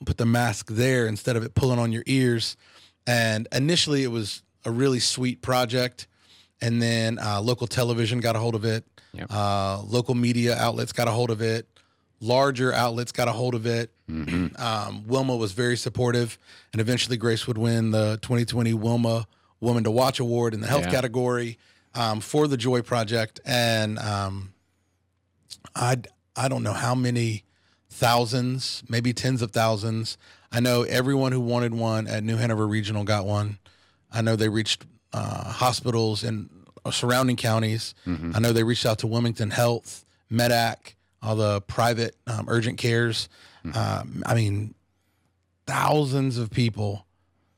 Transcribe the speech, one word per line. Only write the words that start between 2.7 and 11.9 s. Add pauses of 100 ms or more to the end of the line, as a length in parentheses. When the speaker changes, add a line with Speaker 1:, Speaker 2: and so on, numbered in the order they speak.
Speaker 1:
And
initially
it
was (240)
a
really
sweet
project. (540)
And
then,
uh,
local
television
got
a
hold
of
it. (300)
Speaker 2:
Yep.
Speaker 1:
Uh,
local
media
outlets
got
a
hold
of
it. (540)